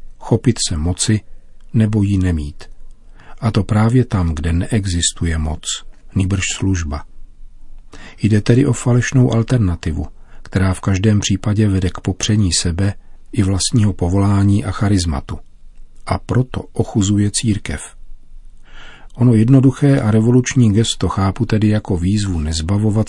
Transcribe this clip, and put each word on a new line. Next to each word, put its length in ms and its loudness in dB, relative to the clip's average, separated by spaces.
chopit 400 0
se 80 -2
moci 440 0
nebo 280 2
ji 160 2
nemít. 460 -2
A 100 0
to 140 0
právě 400 2
tam, 300 0
kde 180 -2
neexistuje 840 -2
moc, 220 -4
nýbrž 280 0
služba. 480 -2
Jde 180 4
tedy 260 4
o 60 2
falešnou 640 2
alternativu, 720 0
která 320 0
v 60 -8
každém 400 2
případě 480 0
vede 220 0
k 100 -10
popření 520 0
sebe 420 0
i 100 0
vlastního 500 2
povolání 720 2
a 60 -4
charizmatu. 680 -2
A 120 0
proto 420 -2
ochuzuje 580 0
církev. 640 -4
Ono 200 4
jednoduché 640 6
a 100 0
revoluční 640 4
gesto 360 0
chápu 380 0
tedy 220 2
jako 280 0
výzvu 440 0
nezbavovat 680 0